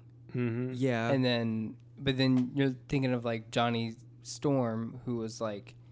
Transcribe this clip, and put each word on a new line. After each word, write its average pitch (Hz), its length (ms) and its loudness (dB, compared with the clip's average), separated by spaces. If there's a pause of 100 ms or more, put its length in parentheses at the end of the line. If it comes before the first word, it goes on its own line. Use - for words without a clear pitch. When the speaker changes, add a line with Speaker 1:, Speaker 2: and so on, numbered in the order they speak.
(340)
Speaker 1:
Mm-hmm. 123 400 0
Speaker 2:
Yeah. 120 360 2
Speaker 3:
And 131 140 4
then, 113 520 0 (220)
but 135 180 0
then 127 380 4
you're 139 200 2 (140)
thinking 131 240 2
of, 120 120 -2
like, 113 260 -4
Johnny 117 440 2 (280)
Storm, 120 840 -2
who 120 120 -2
was, 113 240 -6
like, 104 340 -6 (180)